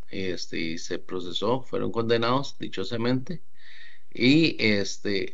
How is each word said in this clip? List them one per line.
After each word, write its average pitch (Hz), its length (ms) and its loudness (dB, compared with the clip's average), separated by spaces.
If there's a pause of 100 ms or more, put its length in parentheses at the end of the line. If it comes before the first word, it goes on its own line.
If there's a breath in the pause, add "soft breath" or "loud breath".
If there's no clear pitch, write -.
(100)
este, 90 480 -4
y 82 200 -2
se 87 200 -4
procesó, 92 640 -2
fueron 101 300 -2
condenados, 117 640 2
dichosamente, 123 840 -2 (680 loud breath)
y, 147 460 6
este, 101 760 2